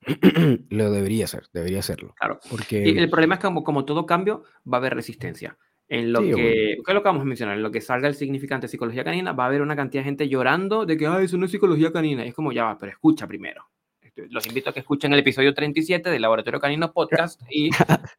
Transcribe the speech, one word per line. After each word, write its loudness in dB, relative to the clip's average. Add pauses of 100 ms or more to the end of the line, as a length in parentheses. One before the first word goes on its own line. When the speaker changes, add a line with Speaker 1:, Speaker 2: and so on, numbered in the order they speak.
Speaker 1:
<clears throat> 4
lo 2
debería 0
ser, -10
debería -4
serlo. -8
Speaker 2:
Claro. -4 (100)
Speaker 1:
Porque -2
Speaker 2:
Y 4
el 4
problema 4
es -8
que -2
como, -2
como 0
todo -2
cambio, 0 (280)
va 2
a 2
haber -2
resistencia. -10 (300)
En -2
lo 4
Speaker 1:
Sí, 2
Speaker 2:
que, 2
Speaker 1:
bueno. 2
Speaker 2:
que -2
es 4
lo 2
que 2
vamos 0
a -4
mencionar, -4
en -2
lo -4
que -4
salga -2
el 0
significante -6
de -8
psicología -6
canina, -4
va 0
a 0
haber 0
una -2
cantidad -4
de -4
gente -2
llorando 0
de 0
que, 0
"Ay, 2
eso -2
no 0
es -4
psicología 4
canina". -2
Y -8
es -14
como, -4
"Ya 0
va, -4
pero -12
escucha 2
primero". -12 (340)
Este, -20
los -6
invito -4
a -8
que -10
escuchen 0
el 8
episodio 4
treinta -2
y 0
siete -2
de 0
Laboratorio 0
Canino -2
Podcast -2
y 0
Speaker 1:
<laughs> 2